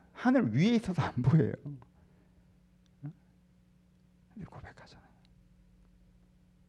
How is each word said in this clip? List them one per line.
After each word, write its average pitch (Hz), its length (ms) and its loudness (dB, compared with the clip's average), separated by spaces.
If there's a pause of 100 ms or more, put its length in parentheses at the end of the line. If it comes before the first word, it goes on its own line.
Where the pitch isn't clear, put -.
(120)
하늘 233 420 0
위에 208 220 4
있어서 190 260 -2
안 - 200 -6
보여요. 127 300 4 (1500)
근데 - 1400 -20
고백하잖아요. - 640 -20 (1600)